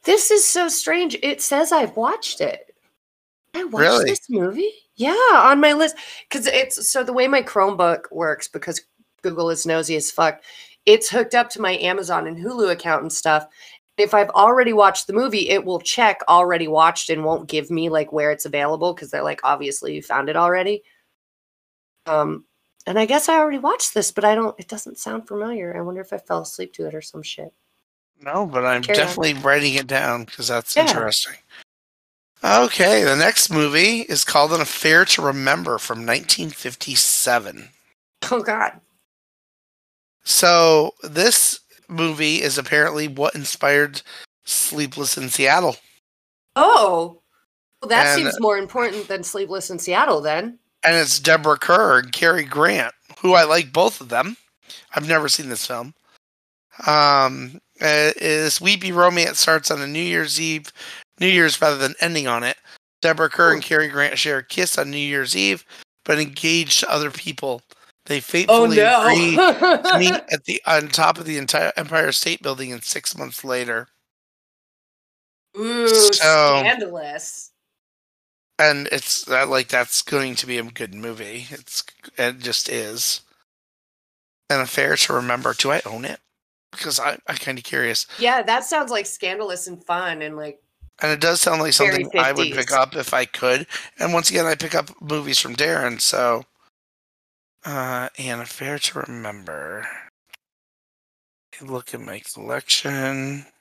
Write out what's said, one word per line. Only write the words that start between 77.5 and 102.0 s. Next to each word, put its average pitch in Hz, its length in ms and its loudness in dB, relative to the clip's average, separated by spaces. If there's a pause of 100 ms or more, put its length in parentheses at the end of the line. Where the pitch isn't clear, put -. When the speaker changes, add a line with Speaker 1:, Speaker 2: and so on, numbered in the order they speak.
Speaker 2:
And 147 320 2
it's, - 380 -4
uh, 131 180 2
like, 131 220 0
that's 123 320 -2
going 135 340 -4
to 123 100 -4
be 123 120 -6
a 117 60 -6
good 117 300 -12
movie. 110 560 -14
It's, - 340 -12 (340)
it 127 220 -4
just 123 300 -6
is. 113 520 -6 (1300)
An 139 120 0
Affair 139 340 0
to - 180 0
Remember. 123 400 -2
Do 139 180 -2
I 156 140 0
own 113 200 -12
it? 147 140 -12 (520)
Because - 280 -6
I, 139 180 -4 (100)
I'm 139 100 -6
kinda 131 240 -8
curious. 120 440 -4 (140)
Speaker 1:
Yeah, 240 240 2
that 233 220 0
sounds, 285 260 -4
like, 208 160 -4
scandalous 185 600 -8
and 175 160 -18
fun 175 380 -6
and, 151 160 -10
like, 151 240 -14 (400)
Speaker 2:
And 151 100 0
it 151 80 -2
does 170 220 0
sound 160 200 0
like 156 120 0
Speaker 1:
very 185 300 2
Speaker 2:
something - 160 -2
I 131 120 2
would 160 180 -2
pick 139 60 -8 (140)
Speaker 1:
fifties. - 60 -8
Speaker 2:
up 131 200 0
if 143 180 -6
I 127 120 0
could. 127 420 -2 (320)
And 175 140 -2
once 170 160 0
again, 175 160 0
I 160 100 0
pick 160 200 -6
up 160 140 -4 (120)
movies 147 380 -4
from 117 160 -6
Darren, 139 440 -2
so. 120 460 0 (1200)
Uh, 127 420 -6 (120)
An 127 200 -8
Affair 135 400 -10
to - 200 -6
Remember. 101 840 -12 (1800)
Look 131 320 -12
at 120 60 -12
my 107 200 -16